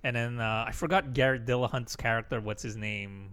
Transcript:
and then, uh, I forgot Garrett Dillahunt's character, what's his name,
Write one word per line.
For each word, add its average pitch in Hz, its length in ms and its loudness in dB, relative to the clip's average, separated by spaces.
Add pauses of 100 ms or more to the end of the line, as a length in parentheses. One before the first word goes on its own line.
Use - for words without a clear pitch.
and 120 140 0
then, 120 240 -2
uh, 110 260 0
I 113 60 -4
forgot 165 400 2
Garrett 131 320 4
Dillahunt's 123 500 0
character, 113 460 0
what's 107 200 -4
his 110 140 -6
name, 101 580 -6